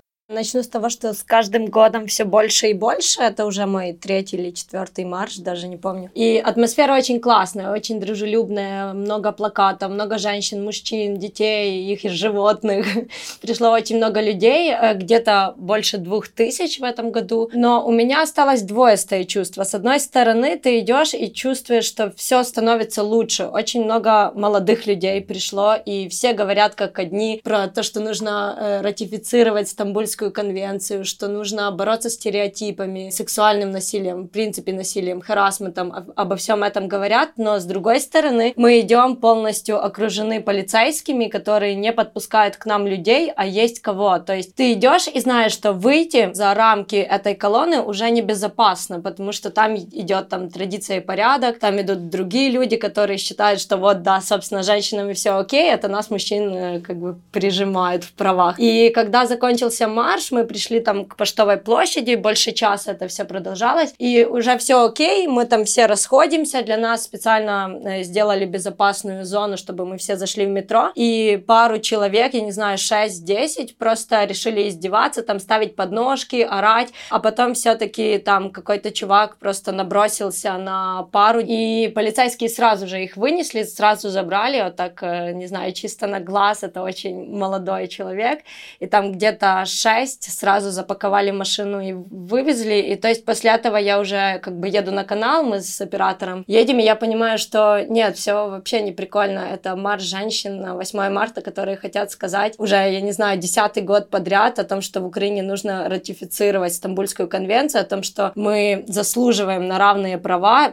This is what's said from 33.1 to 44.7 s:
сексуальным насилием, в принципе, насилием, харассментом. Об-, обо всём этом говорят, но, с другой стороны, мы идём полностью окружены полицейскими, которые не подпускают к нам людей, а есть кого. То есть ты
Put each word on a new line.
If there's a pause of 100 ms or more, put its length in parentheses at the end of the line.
сексуальным
насилием,
в
принципе,
насилием,
харассментом.
Об-,
обо
всём
этом
говорят,
но,
с
другой
стороны,
мы
идём
полностью
окружены
полицейскими,
которые
не
подпускают
к
нам
людей,
а
есть
кого.
То
есть
ты